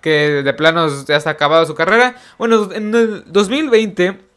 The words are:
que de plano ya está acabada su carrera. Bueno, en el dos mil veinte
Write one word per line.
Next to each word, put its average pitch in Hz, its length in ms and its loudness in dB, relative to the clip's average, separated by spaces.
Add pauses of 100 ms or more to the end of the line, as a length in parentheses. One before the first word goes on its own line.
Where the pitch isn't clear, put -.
que 147 400 0
de 135 140 -2
plano 165 320 2 (180)
ya 147 100 0
está 147 140 -2
acabada 151 380 2
su 151 80 -8
carrera. 226 400 0 (240)
Bueno, 220 340 0
en 214 220 -6
el 220 320 0
dos 190 200 0
mil 285 220 -4
veinte 196 520 0 (160)